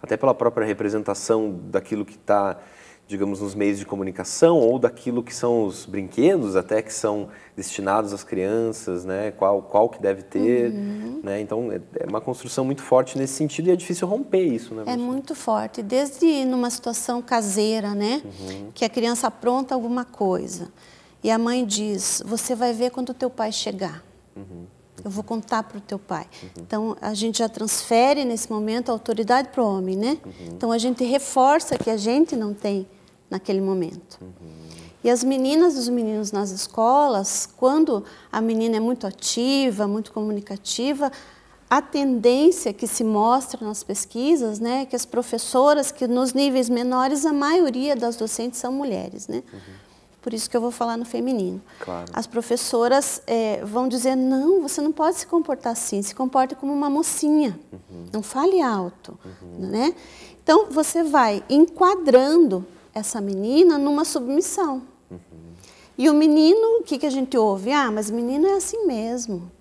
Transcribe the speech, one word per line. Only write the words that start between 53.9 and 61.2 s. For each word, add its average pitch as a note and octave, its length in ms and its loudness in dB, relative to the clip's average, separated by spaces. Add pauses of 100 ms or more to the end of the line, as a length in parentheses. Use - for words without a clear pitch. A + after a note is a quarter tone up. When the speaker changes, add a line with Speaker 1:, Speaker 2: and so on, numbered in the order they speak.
Speaker 2:
"Não, C4 460 4
você C#4+ 180 -4
não D4+ 120 0
pode D#4+ 260 2
se - 80 -8
comportar D4 460 -2
assim, G#3+ 300 -4
se G3+ 120 -6
comporte C4 400 0
como C#4 180 -4
uma C#4+ 160 0
mocinha, D4 720 2 (140)
Speaker 1:
Uhum. F2 400 -16
Speaker 2:
não G#3+ 100 -6
fale F4 400 2
alto", G3 600 -4
Speaker 1:
Uhum. - 440 -12
Speaker 2:
né? C4+ 260 0 (480)
Então, G4+ 280 6
você D#4 320 0
vai C4 480 2